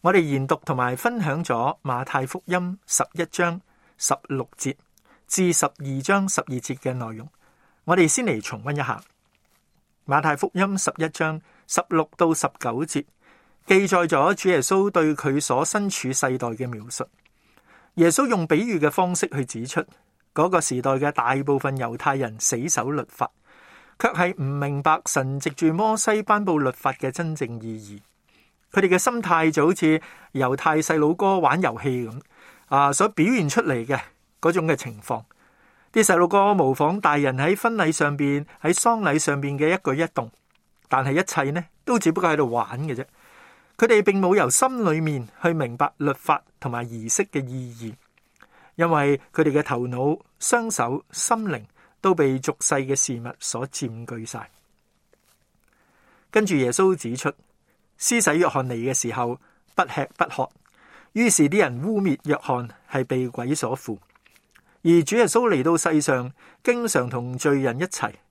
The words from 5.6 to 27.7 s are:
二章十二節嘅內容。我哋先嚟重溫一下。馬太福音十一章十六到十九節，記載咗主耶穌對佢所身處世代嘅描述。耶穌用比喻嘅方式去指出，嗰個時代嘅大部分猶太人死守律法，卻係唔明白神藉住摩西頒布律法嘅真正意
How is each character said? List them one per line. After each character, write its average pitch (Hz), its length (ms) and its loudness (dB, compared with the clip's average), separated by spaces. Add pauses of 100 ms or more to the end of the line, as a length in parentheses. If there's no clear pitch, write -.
二 135 380 -6
章 196 240 2
十 - 140 -2
二 - 140 -10
節 123 240 -8
嘅 127 140 -4
內 113 240 -8
容。 120 120 -16 (540)
我 170 120 2
哋 175 120 6
先 247 180 0
嚟 120 160 -2
重 104 220 -12
溫 143 100 -6
一 143 40 -4
下。 117 260 -4 (1040)
馬 143 140 2
太 147 140 0
福 - 200 -4
音 196 220 0
十 190 200 -2
一 160 120 -2
章 156 300 -4 (280)
十 - 220 -2
六 160 280 2
到 165 160 4
十 151 140 -2 (120)
九 123 240 -4
節， 156 220 -6 (640)
記 196 200 4
載 175 200 2
咗 160 260 2
主 - 160 -2
耶 175 100 4
穌 190 300 2
對 156 240 2
佢 143 260 -2
所 131 240 -2
身 202 240 -2
處 131 240 -4
世 131 260 -2
代 120 100 -4
嘅 117 200 -6
描 117 220 -12
述。 - 160 -8 (880)
耶 170 140 6
穌 262 180 2
用 190 200 0
比 165 80 2 (100)
喻 208 140 -2
嘅 147 100 2
方 180 260 0
式 185 120 -2
去 139 180 -4
指 120 220 -10
出， - 180 -4 (480)
嗰 165 160 2
個 185 100 2
時 123 220 -4
代 135 120 0
嘅 143 180 0
大 123 320 0
部 139 160 0
分 135 180 -4
猶 117 180 -6
太 139 200 -2
人 120 240 -4
死 127 280 -2
守 127 220 -2
律 143 180 -4
法， - 220 -6 (680)
卻 - 140 2
係 180 280 0
唔 - 20 -2
明 143 380 -4
白 156 240 2
神 139 340 -2
藉 156 120 -4
住 160 200 2
摩 214 240 0
西 220 140 -2 (140)
頒 208 200 2
布 175 140 2
律 135 140 2
法 - 220 -4
嘅 131 180 -4
真 160 240 -4
正 117 260 -8
意 110 160 -10